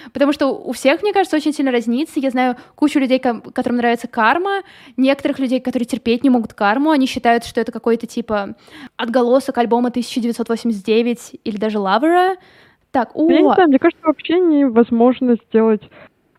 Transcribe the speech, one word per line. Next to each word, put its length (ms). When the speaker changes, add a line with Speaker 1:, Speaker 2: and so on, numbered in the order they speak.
Speaker 1:
Потому 200
что 160
у 240
всех, 300
мне 120
кажется, 220
очень 180
сильно 180
разнится. 480
Я 100
знаю 260
кучу 260
людей, 180
ком-, 220
которым 380
нравится 300
«Карма». 540
Некоторых 400
людей, 220
которые 260
терпеть 380
не 60
могут 240
«Карму». 360
Они 160
считают, 380
что 180
это 100
какой-то, 340
типа, 500
отголосок 600
альбома 320
тысяча 300
девятьсот 300
восемьдесят 340
девять 480
или 120
даже 220
«Лавера». 580
Так, 240
Speaker 2:
Я 260
не 80
Speaker 1:
о! 40
Speaker 2:
знаю, 160
мне 80
кажется, 280
вообще 340
невозможно 960
сделать 340